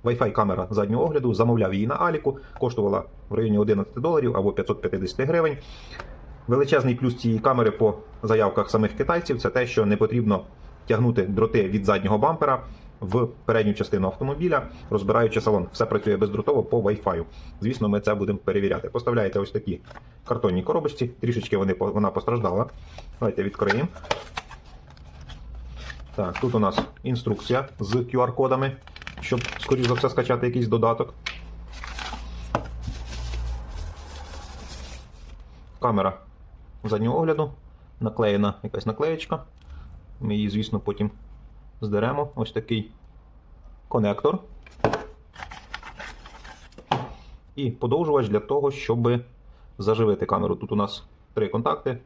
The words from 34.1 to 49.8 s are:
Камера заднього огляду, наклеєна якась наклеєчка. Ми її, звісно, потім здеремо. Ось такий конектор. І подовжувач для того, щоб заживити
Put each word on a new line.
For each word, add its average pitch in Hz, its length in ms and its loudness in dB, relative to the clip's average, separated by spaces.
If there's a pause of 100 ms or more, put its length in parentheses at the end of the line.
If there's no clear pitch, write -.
Камера 98 400 2 (640)
заднього 113 340 0
огляду, 156 340 0 (480)
наклеєна 104 640 2
якась 107 240 -6
наклеєчка. 160 580 -2 (760)
Ми 104 140 -2
її, 104 140 0
звісно, 107 320 -2
потім 104 300 -2 (720)
здеремо. 113 540 0
Ось - 180 -4
такий 113 380 -2 (960)
конектор. 117 500 2 (3250)
І 135 140 -2
подовжувач 135 580 2
для 104 120 2
того, 139 300 0
щоб 120 500 2 (580)
заживити 107 480 4